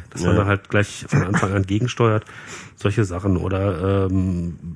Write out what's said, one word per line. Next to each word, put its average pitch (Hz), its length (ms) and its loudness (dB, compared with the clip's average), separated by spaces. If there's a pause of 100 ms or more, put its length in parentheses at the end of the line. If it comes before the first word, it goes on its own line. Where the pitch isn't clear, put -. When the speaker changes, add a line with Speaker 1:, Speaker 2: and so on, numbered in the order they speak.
Speaker 1:
Dass - 140 -6
man 90 120 4
Speaker 2:
Ja. 101 60 6
Speaker 1:
da 98 40 0
halt 101 220 0
gleich - 400 -2
von 147 160 2
Anfang 98 300 0
an 101 120 2
gegensteuert. 107 600 0 (500)
Solche 104 300 0
Sachen. 90 320 0
Oder, 95 720 0
ähm, 90 500 -2 (160)